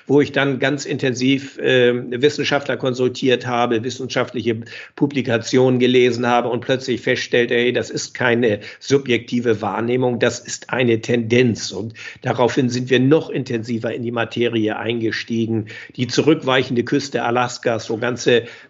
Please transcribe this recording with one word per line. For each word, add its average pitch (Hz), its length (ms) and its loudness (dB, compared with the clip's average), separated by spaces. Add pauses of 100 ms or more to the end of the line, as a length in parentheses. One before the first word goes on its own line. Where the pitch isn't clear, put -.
wo 143 160 4
ich - 120 -2
dann 139 260 0
ganz 139 260 -2
intensiv, 131 760 -2
ähm, 123 500 2
Wissenschaftler 139 640 0
konsultiert 127 680 0
habe, 120 360 0
wissenschaftliche 120 800 -4 (340)
Publikationen 127 840 2
gelesen 123 480 4
habe 120 220 2
und 120 120 -4
plötzlich 127 400 -2
feststellte, 120 540 0
hey, 123 180 2
das 117 160 -2
ist - 240 -8
keine 117 460 2 (200)
subjektive 120 800 0
Wahrnehmung, 120 580 -2
das 120 200 2
ist - 320 -12
eine 117 300 2
Tendenz. 120 680 0
Und 107 220 -8 (280)
daraufhin 127 480 0
sind 127 200 -4
wir 127 100 4
noch 151 300 4
intensiver 117 640 -4
in 123 100 -6
die 117 80 -4
Materie 113 640 0
eingestiegen. 113 920 -2 (280)
Die 123 120 -2
zurückweichende 127 760 2
Küste 123 400 -2
Alaskas, 120 640 -2
wo 117 80 -2
ganze, 120 460 2 (260)